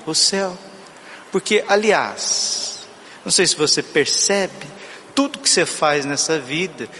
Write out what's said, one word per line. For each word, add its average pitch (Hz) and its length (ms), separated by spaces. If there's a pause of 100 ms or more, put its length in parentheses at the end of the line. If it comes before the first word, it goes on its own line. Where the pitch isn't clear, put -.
o 156 100
céu. 190 420 (760)
Porque, 202 340
aliás, - 1120 (460)
não 180 60
sei 185 140
se - 120
você 147 260
percebe, - 840 (480)
tudo 277 260
que - 100
você 170 160
faz 147 400
nessa 147 340
vida, 143 480 (120)